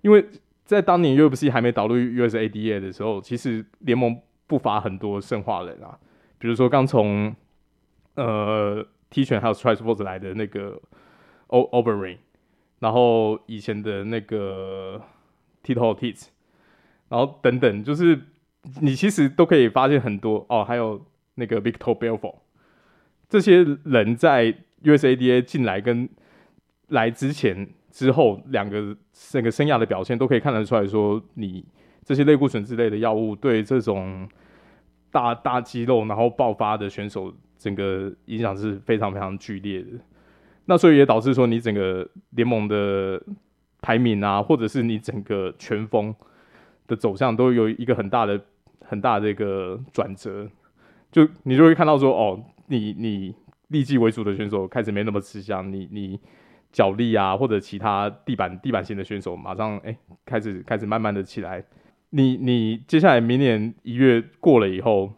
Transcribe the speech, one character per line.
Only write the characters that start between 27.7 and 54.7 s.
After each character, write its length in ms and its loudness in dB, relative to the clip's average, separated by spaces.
之 200 0
后 380 4
两 200 -4
个 280 -8
整 280 -6
个 100 0
生 160 0
涯 120 2
的 80 0
表 160 -4
现， 160 -4
都 80 0
可 80 2
以 60 2
看 120 -2
得 120 -2
出 100 -4
来 100 2
说， 380 0
你 300 -10
这 120 -2
些 100 4
类 120 6
固 120 2
醇 160 -4
之 100 -10
类 160 0
的 80 -4
药 160 0
物 220 -4
对 260 0
这 180 0
种 480 -6
大， 200 0
大 280 -4
肌 240 -8
肉 220 2
然 100 -6
后 120 2
爆 240 0
发 240 -2
的 140 -6
选 180 -10
手， 240 -12
整 180 -8
个 380 -4
影 160 -8
响 160 -4
是 240 -6
非 180 -2
常 140 -4
非 80 -8
常 180 -8
剧 220 -12
烈 200 -8
的。 100 -16
那 100 4
所 140 8
以 60 8
也 100 8
导 140 4
致 120 0
说， 140 4
你 140 0
整 120 -4
个 360 -4
联 160 0
盟 200 -2
的 560 -2
排 160 0
名 260 0
啊， 200 0
或 140 -4
者 100 -2
是 160 -4
你 160 -2
整 240 -10
个 360 -6
拳 280 -8
风 280 -4
的 80 -4
走 180 -2
向， 220 -2
都 160 2
有 160 2
一 160 -6
个 100 0
很 160 -6
大 160 0
的、 140 -4
很 200 -10
大 200 0
的 100 -2
一 40 -2
个 440 -6
转 240 -4
折。 320 -12
就 160 6
你 120 0
就 80 8
会 100 10
看 120 2
到 100 4
说， 160 4
哦， 300 0
你， 320 -4
你 360 -6
立 160 0
即 140 2
为 120 4
主 140 -6
的 100 -2
选 160 -6
手 160 -2
开 160 -6